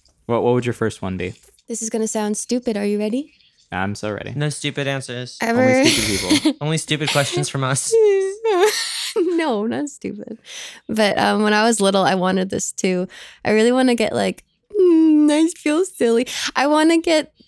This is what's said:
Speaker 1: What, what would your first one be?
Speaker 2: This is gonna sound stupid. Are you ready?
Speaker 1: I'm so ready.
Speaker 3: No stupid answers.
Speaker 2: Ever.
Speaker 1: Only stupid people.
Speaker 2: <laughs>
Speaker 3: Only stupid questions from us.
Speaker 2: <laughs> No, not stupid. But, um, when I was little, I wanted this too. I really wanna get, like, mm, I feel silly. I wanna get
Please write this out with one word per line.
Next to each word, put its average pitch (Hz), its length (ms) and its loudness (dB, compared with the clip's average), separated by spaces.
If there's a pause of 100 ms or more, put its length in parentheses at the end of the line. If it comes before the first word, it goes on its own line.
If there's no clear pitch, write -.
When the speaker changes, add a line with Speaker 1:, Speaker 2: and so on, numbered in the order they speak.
(240)
Speaker 1:
What, 117 180 0
what 120 120 2
would 123 100 0
your 120 80 -2
first - 300 -4
one 92 160 -6
be? 92 160 -6 (340)
Speaker 2:
This 233 140 -8
is 220 80 -8
gonna 220 180 -4
sound 214 300 -4
stupid. 240 400 -4
Are 202 80 -4
you 208 120 -2
ready? 226 360 -4 (360)
Speaker 1:
I'm 98 240 -4
so 107 160 -6
ready. - 240 -8
Speaker 3:
No 147 140 -2
stupid 143 380 -6
answers. 127 560 -8
Speaker 2:
Ever. 233 180 0
Speaker 1:
Only 262 300 4
stupid 170 520 0
people. 302 140 0
Speaker 2:
<laughs> - 60 -20
Speaker 3:
Only 156 160 -2
stupid 151 320 -4
questions - 400 0
from 135 140 -4
us. 131 340 -2
Speaker 2:
<laughs> 440 60 6 (1120)
No, 320 520 0
not 262 240 -4
stupid. - 480 -12 (500)
But, 214 300 0
um, 202 240 2
when 214 100 2
I 214 120 4
was 226 180 2
little, 196 200 4
I 170 120 2
wanted 185 340 0
this - 240 -6
too. 185 360 -2 (360)
I - 60 0
really 220 220 4
wanna 254 220 4
get, 226 200 -2
like, 196 280 -2 (320)
mm, 320 560 6
I 320 180 4
feel 320 360 -2
silly. 233 420 0 (300)
I 269 100 2
wanna 311 320 4
get 320 360 0 (140)